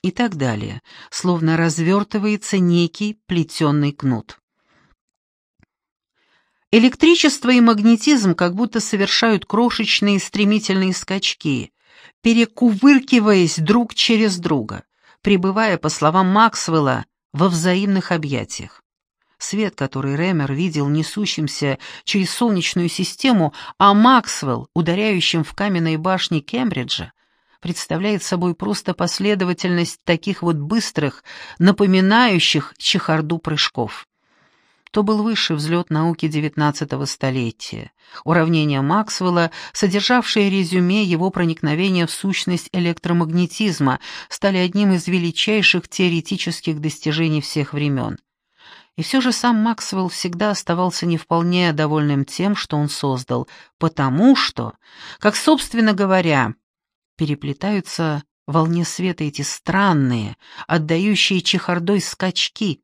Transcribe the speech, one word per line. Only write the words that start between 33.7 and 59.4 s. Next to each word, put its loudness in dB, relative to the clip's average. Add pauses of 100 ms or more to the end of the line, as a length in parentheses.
То 0
был 0
высший -2
взлет -2
науки 0
девятнадцатого -2
столетия. -6 (340)
Уравнения 2
Максвелла, 0 (220)
содержавшие 0
резюме 2
его 0
проникновения 0
в -6
сущность -4
электромагнетизма, 0 (300)
стали 0
одним 2
из 0
величайших 0
теоретических -2
достижений -2
всех -6
времен. -2 (760)
И -8
все 0
же 0
сам 0
Максвелл -2
всегда -4
оставался -2
не 0
вполне 0
довольным 0
тем, -2
что -4
он 0
создал, -4 (320)
потому 4
что, -4 (440)
как, 0
собственно 2
говоря, 2 (640)
переплетаются -4 (240)
в -8
волне 2
света -6
эти -6